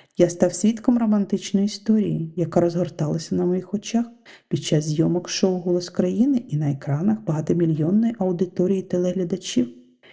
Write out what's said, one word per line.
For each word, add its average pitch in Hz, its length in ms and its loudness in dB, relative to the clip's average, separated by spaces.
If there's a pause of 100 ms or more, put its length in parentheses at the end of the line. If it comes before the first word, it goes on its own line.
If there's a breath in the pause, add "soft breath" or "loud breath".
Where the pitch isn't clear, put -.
(160 loud breath)
Я 175 140 6
став 175 240 2
свідком 233 440 2
романтичної 202 680 0
історії, 175 680 0
яка 175 240 0
розгорталася 165 760 -2
на 180 120 0
моїх 185 280 -2
очах 226 320 -2 (420 loud breath)
під - 140 -2
час 151 220 2
зйомок 160 440 0
шоу 185 300 0
«Голос 180 320 -2
країни» 220 580 2
і 147 80 -2
на 151 140 0
екранах 147 560 -2
багатомільйонної 165 920 0
аудиторії 185 640 0
телеглядачів. 180 840 -2 (440 soft breath)